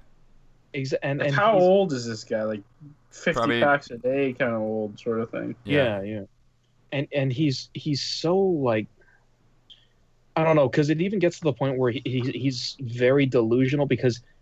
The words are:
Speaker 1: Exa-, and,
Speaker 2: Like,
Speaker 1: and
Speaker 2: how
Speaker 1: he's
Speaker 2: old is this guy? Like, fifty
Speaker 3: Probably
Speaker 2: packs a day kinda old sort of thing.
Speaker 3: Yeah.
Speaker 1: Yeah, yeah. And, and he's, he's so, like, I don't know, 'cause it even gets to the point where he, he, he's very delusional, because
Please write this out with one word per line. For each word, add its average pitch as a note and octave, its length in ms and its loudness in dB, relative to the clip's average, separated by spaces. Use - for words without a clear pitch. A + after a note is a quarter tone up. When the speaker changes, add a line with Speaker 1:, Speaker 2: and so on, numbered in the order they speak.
Speaker 1:
Exa-, C3+ 180 -6
and, C#3+ 160 -2
Speaker 2:
Like, C#3+ 100 0
Speaker 1:
and C#3 60 0
Speaker 2:
how G#3 200 4
Speaker 1:
he's F3+ 80 6
Speaker 2:
old F#3+ 300 4
is A#2+ 140 -6
this A2+ 160 -8
guy? A2 200 -4
Like, G#2+ 180 -4
fifty - 240 -4
Speaker 3:
Probably A#2+ 280 2
Speaker 2:
packs C#3+ 300 2
a A#2+ 60 -12
day C3 360 -2
kinda B2 220 -2
old A2 440 -4
sort A2+ 200 -4
of A2+ 120 -6
thing. A#2 320 -8
Speaker 3:
Yeah. A2+ 380 0
Speaker 1:
Yeah, - 20 -
yeah. G#2 180 -8
And, C#3 200 -4
and C3+ 200 0
he's, C#3 400 -2
he's C#3+ 280 -4
so, - 360 -2
like, C3+ 480 0
I D#3+ 80 2
don't D#3+ 120 4
know, C#3 140 6
'cause D3+ 200 2
it D#3 120 2
even G3+ 180 -2
gets E3+ 200 2
to - 40 -16
the D3 100 0
point C3+ 240 -2
where B2+ 140 2
he, B2 140 -4
he, B2 160 -2
he's C3 600 -4
very B2 440 2
delusional, C3 600 2
because B2+ 360 0